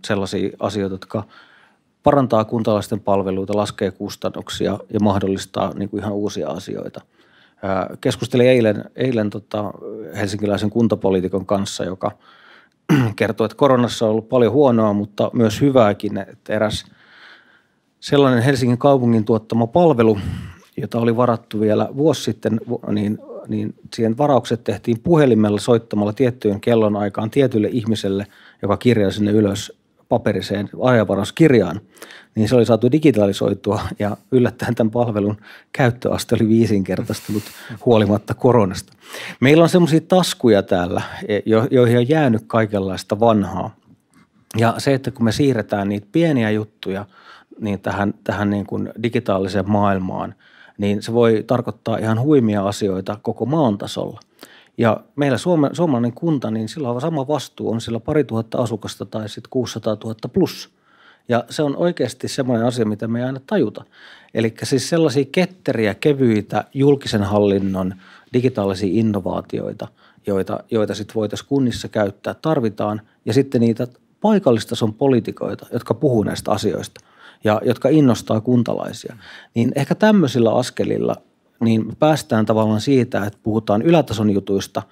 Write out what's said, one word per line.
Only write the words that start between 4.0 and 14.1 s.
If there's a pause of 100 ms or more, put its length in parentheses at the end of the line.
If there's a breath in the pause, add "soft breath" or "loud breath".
ja
mahdollistaa
niin
kuin
ihan
uusia
asioita. (600 soft breath)
Ää,
keskustelin
eilen, (120)
eilen
tota (440)
helsinkiläisen
kuntapoliitikon
kanssa,
joka (560 soft breath)
<clears throat>
kertoi,
että
koronassa
on